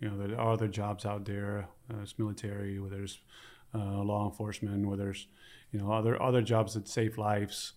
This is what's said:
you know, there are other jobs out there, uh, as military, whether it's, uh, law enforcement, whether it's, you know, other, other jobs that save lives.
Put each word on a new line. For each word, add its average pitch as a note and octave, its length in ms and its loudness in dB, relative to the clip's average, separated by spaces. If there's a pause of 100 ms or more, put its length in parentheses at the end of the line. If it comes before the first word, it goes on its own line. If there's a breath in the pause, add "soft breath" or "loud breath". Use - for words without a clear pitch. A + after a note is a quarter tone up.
you G#2+ 80 -4
know, G2+ 80 -4
there G2+ 220 -4
are A2+ 120 4
other A2 160 2
jobs G2+ 380 -2
out G#2 200 -2
there, G2+ 440 -4 (220)
uh, G#2+ 100 -6
as - 180 -12
military, G2+ 600 -2
whether G2 240 -6
it's, - 160 -10 (540 soft breath)
uh, G2+ 300 0
law G#2 260 2
enforcement, G2+ 580 -2
whether G2 240 0
it's, - 160 -10 (440 soft breath)
you G#2+ 100 -2
know, G2 100 0
other, A2 300 4
other B2 200 6
jobs A2 320 4
that A2 140 -4
save A2 300 0
lives. G#2 580 0